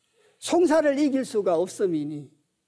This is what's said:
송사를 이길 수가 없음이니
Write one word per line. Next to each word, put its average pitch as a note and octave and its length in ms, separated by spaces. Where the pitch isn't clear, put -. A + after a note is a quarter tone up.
송사를 D4+ 600
이길 C4+ 260
수가 F#3 320
없음이니 D#3 720